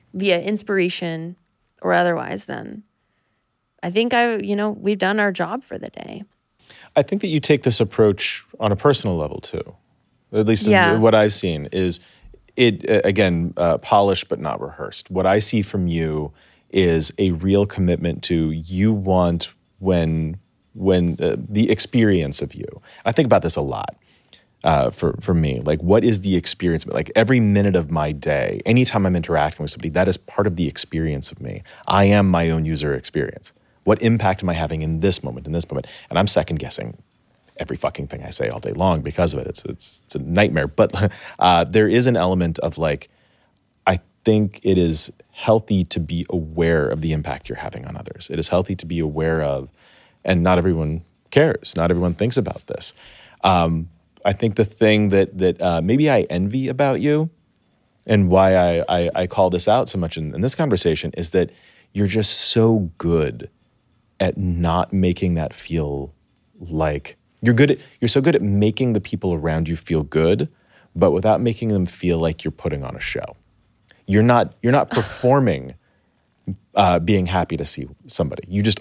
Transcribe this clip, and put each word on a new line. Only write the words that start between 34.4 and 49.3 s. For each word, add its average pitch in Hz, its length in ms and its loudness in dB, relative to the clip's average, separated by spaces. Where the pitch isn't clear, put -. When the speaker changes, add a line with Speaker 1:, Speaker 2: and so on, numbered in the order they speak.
Speaker 2:
am 92 60 -2
I 85 60 0
having 78 280 -4
in 80 180 -4
this 92 220 0
moment, 65 240 -10
in 78 60 -8
this 85 180 -4
moment? - 160 -8
And 85 80 0
I'm 101 80 2
second 82 320 0
guessing - 380 -8
every - 180 -6
fucking - 320 -6
thing - 160 -12
I - 60 -12
say - 180 -2
all - 100 -6
day - 140 -6
long 85 280 0
because 76 320 -2
of 69 60 -6
it. - 80 -8
It's, - 200 -12
it's, - 400 -14
it's - 100 -16
a - 20 -6
nightmare. 80 480 0
But, 98 460 0
<laughs> - 140 -18
uh, 87 240 4
there 107 240 4
is 120 220 4
an 120 80 2
element 87 420 0
of, 80 200 -6
like, 78 320 -4
I 92 140 2
think 107 400 2
it 95 120 2
is 82 360 0
healthy 107 540 0
to - 160 -6
be 82 300 -4
aware 82 580 0
of 78 120 -4
the 80 120 -4
impact 76 360 -6
you're - 100 -10
having - 260 -12
on - 120 -12
others. - 340 -10
It 78 80 -6
is 82 100 -4
healthy 92 280 0
to 87 100 -14
be 82 140 -4
aware 80 420 -2